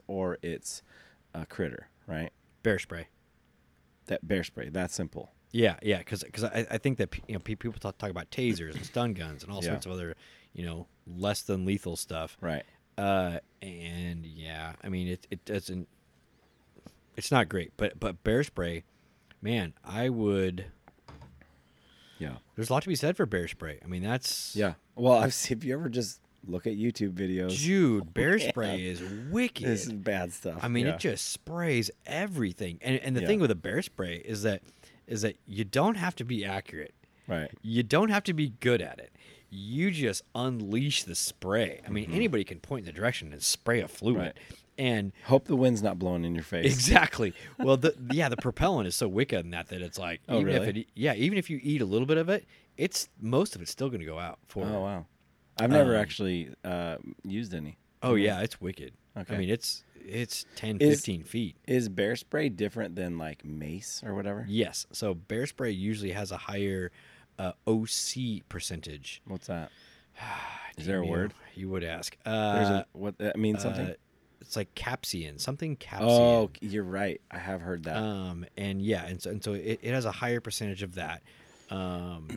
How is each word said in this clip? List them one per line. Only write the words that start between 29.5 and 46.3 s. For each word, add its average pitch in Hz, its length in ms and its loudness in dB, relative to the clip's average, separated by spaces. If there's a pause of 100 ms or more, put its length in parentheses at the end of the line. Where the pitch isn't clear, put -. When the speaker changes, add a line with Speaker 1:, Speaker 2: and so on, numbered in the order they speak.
Speaker 1:
This 113 220 2
is 113 60 -6
bad 95 400 0
stuff. 85 300 -6
Speaker 2:
I 120 40 0
mean, 120 180 2
Speaker 1:
Yeah. 160 80 2
Speaker 2:
it 165 60 -4
just 120 320 -2
sprays 156 580 0 (160)
everything. 123 760 -2
And, 131 180 2
and 131 160 -2
the 113 60 2
Speaker 1:
Yeah. 85 60 0
Speaker 2:
thing 208 120 4
with 131 120 6
a 95 40 4
bear 101 260 -2
spray 87 420 -6
is 104 200 -4
that, 101 180 2 (460)
is 110 160 -2
that 107 220 0
you 104 180 -4
don't 160 320 4
have 180 220 -2
to 123 60 -6
be 117 220 -2
accurate. 92 480 -6 (340)
Speaker 1:
Right. 80 220 -2 (120)
Speaker 2:
You 113 220 2
don't 165 260 4
have 202 160 2
to 190 80 0
be 151 160 0 (100)
good 120 220 4
at - 180 -8
it. - 120 -16 (380)
You 120 420 -2
just 135 320 0 (120)
unleash 123 680 0
the 87 120 -6
spray. 98 680 0
I - 40 -12
mean, 104 160 -2
Speaker 1:
Mm-hmm. 82 100 -2
Speaker 2:
anybody 170 280 2
can 87 160 -8
point 131 280 -6
in 80 60 -10
the 82 60 -12
direction 104 340 0
and 73 80 -10
spray - 400 2
a - 60 -2
fluid. 110 340 2
Speaker 1:
Right. 87 160 -4 (380)
Speaker 2:
And 110 380 0 (120)
Speaker 1:
Hope 135 200 8
the 156 100 2
wind's 123 280 6
not 92 160 2
blowing 90 260 2
in 85 80 0